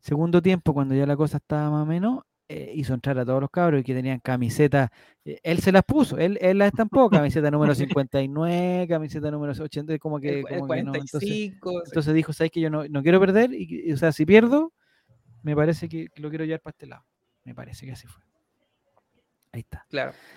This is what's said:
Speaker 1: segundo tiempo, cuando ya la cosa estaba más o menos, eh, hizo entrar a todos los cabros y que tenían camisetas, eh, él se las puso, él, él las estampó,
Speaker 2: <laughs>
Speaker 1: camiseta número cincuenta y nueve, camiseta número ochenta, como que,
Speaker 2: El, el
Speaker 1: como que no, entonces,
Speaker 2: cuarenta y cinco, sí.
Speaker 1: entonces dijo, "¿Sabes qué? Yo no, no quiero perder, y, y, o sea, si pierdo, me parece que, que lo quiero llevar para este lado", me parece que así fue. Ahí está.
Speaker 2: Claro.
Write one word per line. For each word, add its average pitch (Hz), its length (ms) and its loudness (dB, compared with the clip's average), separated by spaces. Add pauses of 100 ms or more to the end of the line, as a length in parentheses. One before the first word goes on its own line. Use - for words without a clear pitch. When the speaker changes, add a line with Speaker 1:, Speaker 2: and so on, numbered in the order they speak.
Speaker 1:
segundo 170 420 2
tiempo, 175 320 2
cuando 135 220 0
ya 139 100 2
la 143 100 0
cosa 151 220 0
estaba 151 320 -2
más 151 140 0
o - 20 -4
menos, 196 380 -2 (240)
eh, 139 260 -12
hizo 135 180 -4
entrar 131 260 -2
a 127 60 -2
todos 127 160 0
los 139 100 -4
cabros 170 300 2
y 123 40 -4
que 127 100 -4
tenían 131 240 -4
camisetas, 127 720 2 (340)
eh, - 200 -12
él 165 160 0
se 196 100 2
las 190 140 8
puso, 277 340 2
él, 180 220 0
él 190 180 4
las 202 140 6
estampó, 226 380 4
Speaker 2:
<laughs> 147 180 4
Speaker 1:
camiseta 147 240 2
número 147 240 4
cincuenta 139 440 -2
y 135 80 -2
nueve, 175 600 -2
camiseta 156 420 -4
número 147 220 -6 (100)
ochenta, 151 360 -6
como 151 200 -6
que, 143 220 -4
Speaker 2:
El, 131 100 -8
el 139 80 -6
Speaker 1:
como 139 160 -4
que - 80 -4
no, 139 120 -6
entonces, 143 180 -8
Speaker 2:
cuarenta 151 140 -4
y - 20 -4
cinco, 208 420 -6
sí. 175 160 -6
Speaker 1:
entonces 156 280 -2
dijo, 160 180 0
"¿Sabes 160 180 -2
qué? 170 100 -6
Yo 160 100 0
no, 151 180 -6
no 143 160 -4
quiero 175 160 6
perder, 214 340 2
y, 170 340 -10
y, 160 40 -2
o 143 40 -2
sea, 165 160 2
si 156 140 0
pierdo, 240 460 6 (680)
me 151 140 -2
parece 156 340 0
que, 165 180 -10
que - 140 -20
lo 151 60 -10
quiero 156 160 -8
llevar 156 160 -6
para 151 120 -20
este - 140 -20
lado", - 180 -20 (400)
me 123 100 -18
parece 123 320 -18
que 131 60 -16
así - 140 -18
fue. - 160 -20 (1300)
Ahí 117 80 -12
está. - 280 -18
Speaker 2:
Claro. 135 240 -8 (240)